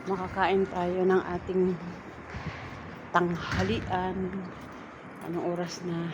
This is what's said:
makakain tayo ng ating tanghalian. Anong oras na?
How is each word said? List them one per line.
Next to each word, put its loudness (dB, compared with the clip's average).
makakain 4
tayo 2
ng 8
ating 4
tanghalian. 2
Anong -2
oras -4
na? -2